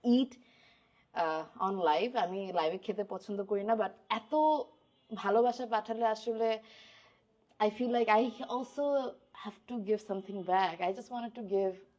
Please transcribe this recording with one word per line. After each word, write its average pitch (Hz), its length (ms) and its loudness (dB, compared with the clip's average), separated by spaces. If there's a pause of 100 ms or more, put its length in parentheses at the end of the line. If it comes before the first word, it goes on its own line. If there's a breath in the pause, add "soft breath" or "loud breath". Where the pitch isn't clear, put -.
eat, 247 280 4 (800 soft breath)
আহ, 160 480 -2
on 190 180 0
live। 180 380 2
আমি 185 340 -4
লাইভে 165 260 0
খেতে 208 260 -4
পছন্দ 196 400 -6
করি 202 200 -2
না, 226 100 2
but 202 160 0 (180)
এত 226 260 -4 (800)
ভালোবাসা 233 520 2
পাঠালে 220 380 -2
আসলে 220 540 0 (1000 loud breath)
I 214 100 4
feel 233 200 -2
like 240 180 4
I 226 220 6
also 262 540 -6 (600)
have 208 140 -12 (100)
to 247 60 -10 (120)
give 208 140 2 (100)
something 196 320 -6
back। 180 380 0
I 180 120 0
just 208 180 -10
wanted 240 240 -8
to 240 160 -12
give 196 240 2 (240)